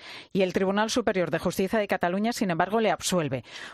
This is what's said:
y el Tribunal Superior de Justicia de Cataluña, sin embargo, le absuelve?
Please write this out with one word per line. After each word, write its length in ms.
y 120
el 100
Tribunal 360
Superior 400
de 100
Justicia 380
de 120
Cataluña, 420
sin 200
embargo, 280
le 100
absuelve? 540